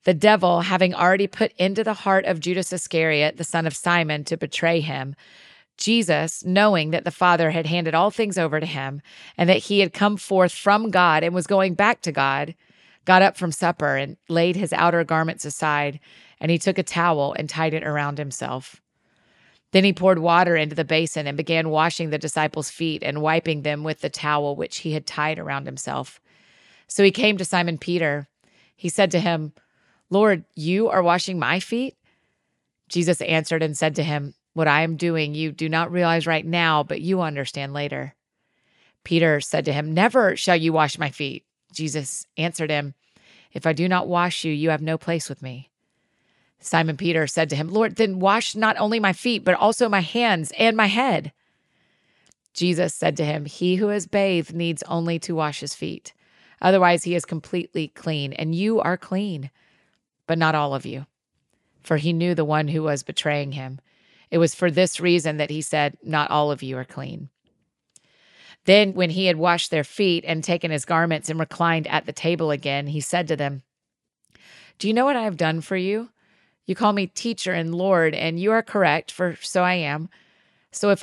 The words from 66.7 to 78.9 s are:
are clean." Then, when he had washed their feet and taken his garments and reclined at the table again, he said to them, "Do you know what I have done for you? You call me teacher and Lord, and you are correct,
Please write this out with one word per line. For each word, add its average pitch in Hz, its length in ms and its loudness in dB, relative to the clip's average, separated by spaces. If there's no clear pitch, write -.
are 127 60 -10
clean." 135 440 -14
Then, 196 300 6
when 180 160 2
he 185 160 -2
had 170 100 2
washed 175 320 0
their 151 140 0
feet 175 440 0
and 160 160 -4
taken 170 280 -2
his 147 140 -2
garments 165 440 0
and 160 100 -4
reclined 165 460 0
at 151 220 -2
the 117 40 -6
table 165 380 -2
again, 143 380 -4
he 147 120 -4
said 170 280 -2
to 160 80 -2
them, 139 260 -4
"Do 196 80 -4
you 220 80 2
know 254 100 4
what 285 100 2
I 233 80 -2
have 190 140 -4
done 160 240 0
for 190 160 -4
you? 202 320 -4
You 190 100 -4
call 208 160 2
me 202 160 0
teacher 190 460 -6
and 165 200 -4
Lord, 175 400 2
and 165 240 -4
you 196 140 0
are 226 100 2
correct, 165 480 0